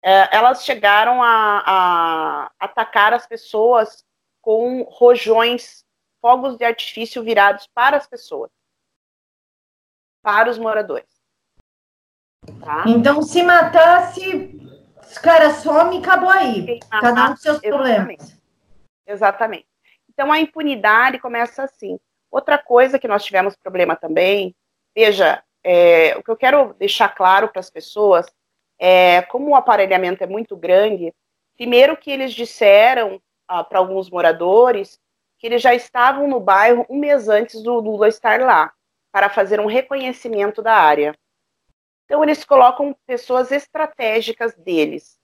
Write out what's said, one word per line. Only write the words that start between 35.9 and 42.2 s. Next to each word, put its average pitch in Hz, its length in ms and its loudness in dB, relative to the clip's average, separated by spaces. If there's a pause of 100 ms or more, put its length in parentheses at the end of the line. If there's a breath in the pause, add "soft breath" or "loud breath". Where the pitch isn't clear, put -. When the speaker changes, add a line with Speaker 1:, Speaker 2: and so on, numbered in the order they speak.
Speaker 1:
no 262 140 -2
bairro 208 480 2
um 269 100 -8
mês 285 300 -2
antes 220 340 -2
do 233 120 -4
Lula 214 340 -2
estar 226 320 -2
lá, 202 320 0 (400)
para 196 160 0
fazer 202 320 -2
um 208 60 -4
reconhecimento 240 960 -6
da 226 100 0
área. 151 420 2 (880)
Então, 294 180 -2